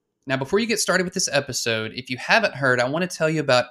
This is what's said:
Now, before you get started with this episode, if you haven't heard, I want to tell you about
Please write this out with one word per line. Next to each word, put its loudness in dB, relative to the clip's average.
Now, 0
before 0
you 0
get -2
started 2
with -8
this -4
episode, -2
if -12
you -6
haven't 0
heard, 2
I 2
want -2
to -10
tell 0
you -2
about 2